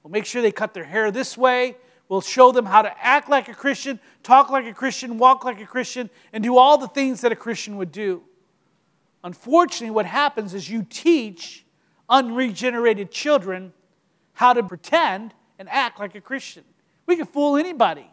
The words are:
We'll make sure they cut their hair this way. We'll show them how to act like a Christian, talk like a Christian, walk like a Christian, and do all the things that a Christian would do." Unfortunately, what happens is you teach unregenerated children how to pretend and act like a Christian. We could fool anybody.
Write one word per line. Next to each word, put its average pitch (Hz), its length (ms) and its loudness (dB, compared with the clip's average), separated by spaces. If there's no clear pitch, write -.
We'll 156 100 -20
make 208 140 -4
sure 240 160 -6
they 214 100 2
cut 214 220 -6
their 170 100 -12
hair 208 280 -2
this 233 260 -8
way. 247 400 0
We'll 190 120 -2
show 254 300 6
them 240 140 0
how 202 160 6
to 208 220 -6
act 269 260 0
like 277 180 2
a 233 60 -18
Christian, 262 460 -6
talk 269 280 6
like 262 140 -2
a 226 80 -14
Christian, 240 440 -8
walk 262 280 4
like 220 160 -8
a 202 40 -16
Christian, 247 440 -8
and 214 100 -6
do 247 140 4
all 277 200 8
the 262 120 -6
things 262 320 -4
that 240 100 2
a 214 40 -2
Christian 208 420 -10
would 180 140 -8
do." 190 320 -8
Unfortunately, 233 680 0
what 214 160 -2
happens 220 480 -4
is 175 160 -12
you 220 180 -4
teach - 760 -2
unregenerated 233 1000 0
children 185 640 -4
how 247 200 4
to 240 80 0
pretend 214 720 -4
and 190 120 -20
act 240 300 -4
like 202 140 -10
a 202 80 -20
Christian. - 440 -12
We 349 100 2
could 320 140 -8
fool 294 260 2
anybody. 233 580 -2